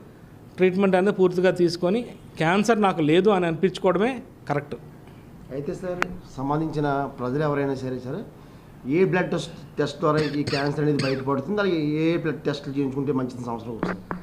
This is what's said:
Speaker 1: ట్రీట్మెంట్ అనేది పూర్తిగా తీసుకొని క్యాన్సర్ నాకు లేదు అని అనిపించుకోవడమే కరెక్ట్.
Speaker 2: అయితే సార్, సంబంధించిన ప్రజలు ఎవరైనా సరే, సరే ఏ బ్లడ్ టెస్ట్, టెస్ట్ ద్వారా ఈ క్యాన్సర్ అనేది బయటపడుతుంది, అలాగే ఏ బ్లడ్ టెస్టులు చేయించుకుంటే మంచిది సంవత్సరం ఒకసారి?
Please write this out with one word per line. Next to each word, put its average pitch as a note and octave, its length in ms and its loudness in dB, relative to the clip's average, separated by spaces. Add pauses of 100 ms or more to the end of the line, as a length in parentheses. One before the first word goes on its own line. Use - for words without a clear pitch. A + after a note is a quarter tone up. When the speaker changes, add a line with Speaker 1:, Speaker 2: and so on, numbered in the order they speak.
(560)
Speaker 1:
ట్రీట్మెంట్ F#3 400 4
అనేది G3 200 4
పూర్తిగా F#3 360 4
తీసుకొని F3+ 500 2 (360)
క్యాన్సర్ G#3 440 4
నాకు F3+ 200 4
లేదు E3+ 280 6
అని F3+ 160 4
అనిపించుకోవడమే F#3 800 0 (260)
కరెక్ట్. C#3+ 260 -4 (760)
Speaker 2:
అయితే C#3 220 -6
సార్, F3+ 320 -4 (320)
సంబంధించిన C#3+ 720 0 (100)
ప్రజలు B2+ 240 -2
ఎవరైనా C#3+ 300 0
సరే, B2+ 260 -6
సరే C3 180 -8 (760)
ఏ F#3 120 4
బ్లడ్ E3+ 260 0
టెస్ట్, E3 200 -4 (260)
టెస్ట్ D3+ 220 -2
ద్వారా D3+ 200 2 (160)
ఈ C#3+ 80 0
క్యాన్సర్ C#3+ 360 -2
అనేది D3 240 0
బయటపడుతుంది, C3+ 580 -2
అలాగే E3+ 240 0
ఏ D#3+ 320 0
బ్లడ్ D3+ 240 -4
టెస్టులు C#3 360 -4
చేయించుకుంటే C#3 340 -2
మంచిది B2 340 -4
సంవత్సరం A#2 260 -8
ఒకసారి? - 260 -4 (260)